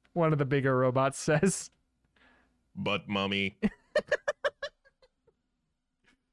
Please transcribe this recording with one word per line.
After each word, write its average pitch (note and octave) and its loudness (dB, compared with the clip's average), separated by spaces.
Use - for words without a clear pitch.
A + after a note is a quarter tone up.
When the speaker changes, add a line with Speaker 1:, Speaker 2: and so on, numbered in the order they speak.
Speaker 1:
one D#3+ 2
of D3 2
the C#3+ 2
bigger C3 2
robots C3 2
<laughs> - -
says. D#3+ 0
Speaker 2:
"But, - -4
Mummy." G2 -2
Speaker 1:
<laughs> G#3+ 2